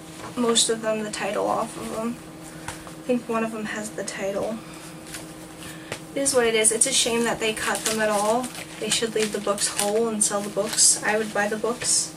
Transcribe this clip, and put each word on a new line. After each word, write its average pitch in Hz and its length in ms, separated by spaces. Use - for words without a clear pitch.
most 233 340
of 226 140
them 220 220
the 214 80
title 202 340
off 220 300
of 226 180
them. 226 220
I - 400
think 247 220
one 226 160
of 226 80
them 214 140
has 214 240
the - 120
title. 202 560
It 277 60
is 277 120
what 247 120
it 226 100
is. 214 160
It's 226 140
a 269 60
shame 233 300
that 226 160
they 220 140
cut 214 320
them 220 160
at 214 80
all. 214 400
They 220 100
should 220 240
leave 214 180
the 202 80
books 202 280
whole 214 400
and 214 160
sell 208 160
the 202 80
books. - 560
I 208 120
would 220 160
buy - 140
the 214 100
books. - 600